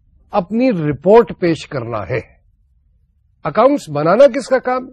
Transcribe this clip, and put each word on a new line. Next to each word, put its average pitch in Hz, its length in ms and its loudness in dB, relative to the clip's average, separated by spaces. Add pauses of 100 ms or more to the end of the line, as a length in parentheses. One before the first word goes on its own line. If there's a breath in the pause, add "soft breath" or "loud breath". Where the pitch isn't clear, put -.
(320)
اپنی 226 400 0
رپورٹ 175 680 2
پیش 165 280 -2
کرنا 113 420 -8
ہے۔ 127 100 -4 (1200)
اکاؤنٹس 220 460 -2
بنانا 165 380 4
کس 240 200 -2
کا 254 120 0
کام؟ 254 340 -6